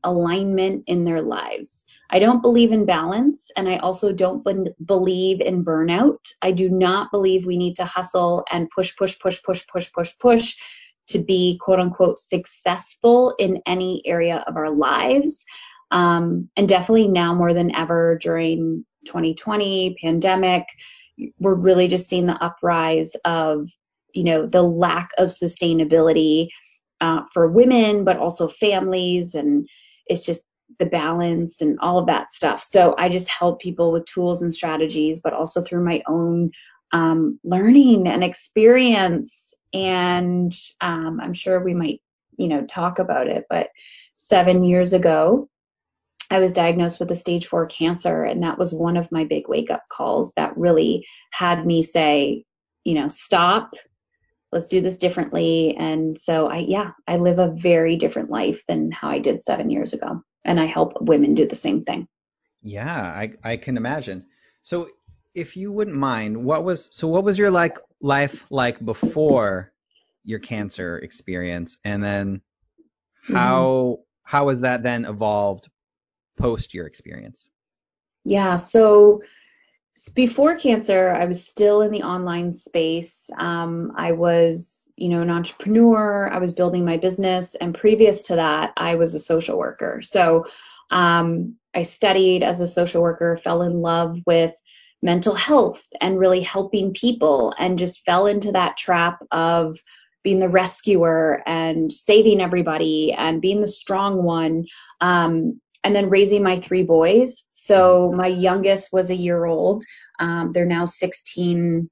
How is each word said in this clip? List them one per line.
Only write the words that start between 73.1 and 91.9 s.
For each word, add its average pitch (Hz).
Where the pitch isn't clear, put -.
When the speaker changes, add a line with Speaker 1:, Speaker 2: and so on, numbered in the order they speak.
Speaker 1:
Mm-hmm. -
Speaker 2:
how, 127
how 143
has 123
that 123
then 120
evolved 104
post -
your 87
experience? -
Speaker 1:
Yeah. 196
So 208
s-, -
before 269
cancer, 208
I 170
was 180
still 208
in 214
the 214
online 175
space. 165
Um, 170
I 165
was, 170
you 175
know, 170
an 170
entrepreneur. 208
I 180
was 180
building 175
my 170
business. 185
And 170
previous 214
to 175
that, 156
I 170
was 165
a 156
social 165
worker. -
So, 165
um, 170
I 175
studied 185